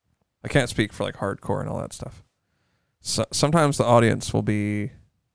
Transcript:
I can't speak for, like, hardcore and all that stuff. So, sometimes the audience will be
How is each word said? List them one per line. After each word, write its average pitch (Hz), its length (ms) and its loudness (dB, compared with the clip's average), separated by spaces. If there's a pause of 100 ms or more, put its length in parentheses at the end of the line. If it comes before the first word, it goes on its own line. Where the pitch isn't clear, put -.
(420)
I 123 60 -10
can't 127 220 0
speak 107 240 -2
for, 101 100 -6
like, 98 120 -6
hardcore 101 440 -6
and 101 80 -8
all 104 120 -6
that - 120 -10
stuff. - 300 -14 (800)
So, - 280 -2
sometimes 147 460 4
the 113 80 2
audience 117 480 4
will 110 100 0
be 104 500 -4 (420)